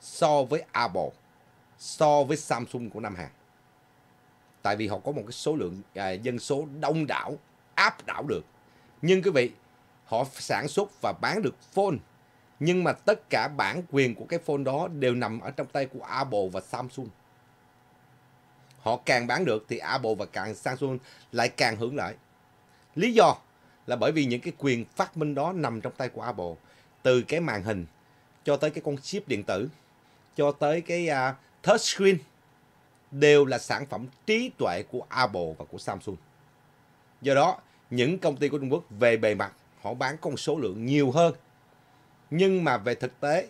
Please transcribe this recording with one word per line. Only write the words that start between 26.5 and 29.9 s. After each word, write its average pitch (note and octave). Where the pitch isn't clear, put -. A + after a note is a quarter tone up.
từ B2+
cái D#3
màn A#2
hình F#2+
cho C#3+
tới C#3+
cái D#3
con C#3+
chip F#3+
điện G#2+
tử, G#2